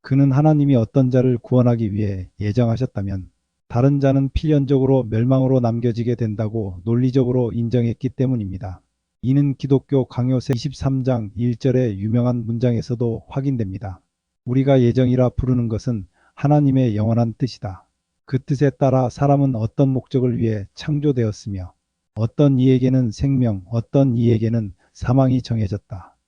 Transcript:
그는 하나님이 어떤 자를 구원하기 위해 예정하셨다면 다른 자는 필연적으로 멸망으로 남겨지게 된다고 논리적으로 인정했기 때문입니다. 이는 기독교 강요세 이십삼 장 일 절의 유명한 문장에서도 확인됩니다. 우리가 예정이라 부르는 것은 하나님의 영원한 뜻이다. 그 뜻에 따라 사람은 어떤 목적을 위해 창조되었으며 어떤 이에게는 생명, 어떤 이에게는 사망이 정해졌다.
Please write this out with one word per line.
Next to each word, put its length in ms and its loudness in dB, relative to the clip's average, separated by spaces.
그는 320 2
하나님이 420 4
어떤 360 2
자를 280 2
구원하기 560 0
위해 340 -6
예정하셨다면 880 -4
다른 320 2
자는 300 2
필연적으로 720 2
멸망으로 560 2
남겨지게 560 -2
된다고 680 -6
논리적으로 680 0
인정했기 560 -2
때문입니다. 720 -4
이는 300 2
기독교 500 0
강요세 520 -2
이십삼 480 -4
장 320 -2
일 180 -2
절의 460 0
유명한 440 0
문장에서도 840 -2
확인됩니다. 720 -6
우리가 380 2
예정이라 540 2
부르는 320 0
것은 400 -6
하나님의 600 2
영원한 420 0
뜻이다. 480 -8
그 180 -4
뜻에 280 0
따라 400 0
사람은 440 2
어떤 360 0
목적을 480 -2
위해 360 -2
창조되었으며 1000 -4
어떤 420 2
이에게는 540 2
생명, 580 -2
어떤 460 0
이에게는 580 0
사망이 480 2
정해졌다. 760 -6